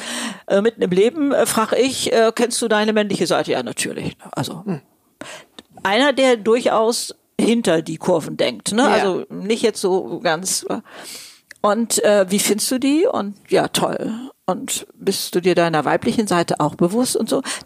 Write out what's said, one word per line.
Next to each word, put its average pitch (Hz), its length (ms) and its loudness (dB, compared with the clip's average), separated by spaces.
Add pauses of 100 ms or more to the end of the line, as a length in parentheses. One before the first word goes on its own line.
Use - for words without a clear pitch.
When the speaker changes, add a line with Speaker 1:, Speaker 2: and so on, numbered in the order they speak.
(480)
Speaker 1:
äh, 196 140 2
mitten 226 200 0
im 190 100 0
Leben, 262 420 2
äh, 233 120 2
frag 220 280 0
ich, 254 400 0
äh, 226 200 4
„Kennst 240 280 -2
du 233 60 0
deine 214 260 2
männliche 196 340 0
Seite?“ 151 240 0
„Ja, 127 120 0
natürlich.“ - 520 -6 (160)
Also, 160 340 -6
Speaker 2:
Hm. 175 160 -4 (1000)
Speaker 1:
einer, 240 300 2
der 254 240 4
durchaus 220 760 2 (240)
hinter 202 420 2
die 160 160 -8
Kurven 160 400 0
denkt, 131 340 -4
ne? 226 120 2
Speaker 2:
Ja. 294 60 4
Speaker 1:
Also 190 400 0
nicht 190 340 -2
jetzt 214 180 0
so 175 380 0
ganz. 175 460 -2 (960)
Und, 208 420 0
äh, 208 260 4
„Wie 196 100 2
findest - 320 -2
du 254 80 0
die?“ 294 320 2
Und, 202 240 -4 (140)
„Ja, - 180 2
toll.“ - 460 -2 (320)
Und, - 500 -6
„Bist - 400 -4
du 180 60 0
dir 180 140 2
deiner 165 280 2
weiblichen 202 440 0
Seite 175 320 0
auch 147 160 0
bewusst?“ 214 420 0
Und 226 120 -2
so. 269 120 0 (240)